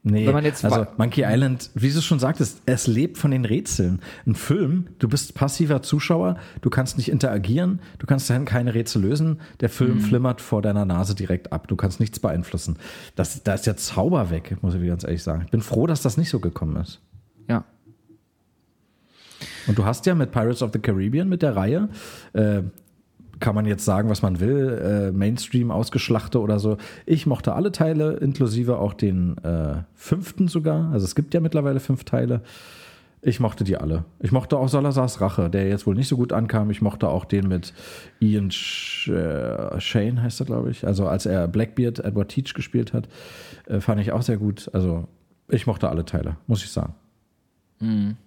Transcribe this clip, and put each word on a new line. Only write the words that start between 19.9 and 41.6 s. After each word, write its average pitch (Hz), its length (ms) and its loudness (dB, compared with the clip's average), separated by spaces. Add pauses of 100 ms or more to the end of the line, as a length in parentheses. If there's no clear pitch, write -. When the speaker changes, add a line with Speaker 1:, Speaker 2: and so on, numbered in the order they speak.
Speaker 1:
ja 185 100 4
mit 143 160 0
Pirates 120 320 0
of 107 80 -2
the 107 80 -2
Caribbean, 110 500 0
mit 175 120 0
der 131 160 2
Reihe, 151 320 0 (420)
äh, 104 300 2 (800)
kann 107 160 2
man 107 100 2
jetzt 104 200 0
sagen, 107 240 2
was 101 120 0
man 92 200 2
will, 107 680 0
äh, - 80 -2
Mainstream 117 540 0
ausgeschlachte 117 680 0
oder 104 180 2
so. 107 160 2 (300)
Ich 160 200 2
mochte 139 280 2
alle 185 180 0
Teile, 156 460 2
inklusive 120 640 0
auch 101 140 0
den, 92 520 0
äh, 80 380 -2 (120)
fünften 180 540 -2
sogar. 160 420 0
Also 101 140 2
es - 100 -4
gibt - 180 0
ja 175 60 2
mittlerweile 143 400 0
fünf 131 240 -2
Teile. 123 380 0 (800)
Ich - 180 0
mochte 113 240 0
die 95 140 0
alle. 80 260 -2 (160)
Ich 90 140 0
mochte 131 240 2
auch 131 100 2
Salazars 135 540 0
Rache, 92 280 2
der 98 200 2
jetzt 101 180 0
wohl 98 80 2
nicht 131 140 0
so 135 80 0
gut 123 160 0
ankam. 107 360 0
Ich 101 120 -2
mochte 104 260 0
auch 80 160 0
den 98 240 0
mit 92 260 -2 (460)
Ian 104 320 2
Sh-, - 580 -6
äh, 73 680 -2
Shane, 117 420 0
heißt 123 200 -4
er, 135 40 -2
glaub 120 220 -2
ich. - 180 -4
Also 98 220 2
als 87 180 0
er 90 220 0
Blackbeard, 110 520 0